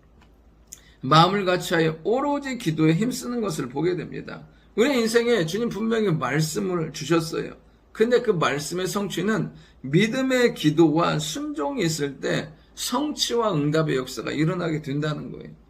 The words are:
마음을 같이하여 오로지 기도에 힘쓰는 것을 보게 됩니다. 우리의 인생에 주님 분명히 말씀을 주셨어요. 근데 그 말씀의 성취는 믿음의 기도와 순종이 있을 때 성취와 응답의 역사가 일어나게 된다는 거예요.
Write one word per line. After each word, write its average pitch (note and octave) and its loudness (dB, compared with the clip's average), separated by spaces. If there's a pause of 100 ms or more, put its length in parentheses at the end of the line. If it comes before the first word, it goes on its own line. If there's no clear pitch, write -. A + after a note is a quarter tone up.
(1040)
마음을 F3+ 6
같이하여 E3+ 2
오로지 C#4 0
기도에 D#3+ 2
힘쓰는 A#3+ -2
것을 D#3 -4
보게 E3 0
됩니다. - -10 (280)
우리의 B3 4
인생에 A3+ 2
주님 G3+ -2
분명히 G#3+ 0
말씀을 D#3 -2
주셨어요. D#3+ -2 (380)
근데 A#3 2
그 G#3+ 2
말씀의 D3+ -2
성취는 G3 -2 (300)
믿음의 A#3+ 2
기도와 D#3 4
순종이 C#4+ -4
있을 C#3+ -2
때 D#3+ -4 (220)
성취와 A#3+ -2
응답의 D3+ 0
역사가 B2 -6
일어나게 D#3+ 0
된다는 D3 -6
거예요. - -16 (160)